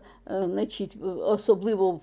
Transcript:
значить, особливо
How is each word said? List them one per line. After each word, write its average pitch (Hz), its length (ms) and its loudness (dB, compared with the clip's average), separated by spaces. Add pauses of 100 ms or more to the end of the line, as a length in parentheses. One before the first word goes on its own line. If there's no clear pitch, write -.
(280)
значить, 196 680 -4 (240)
особливо 196 800 2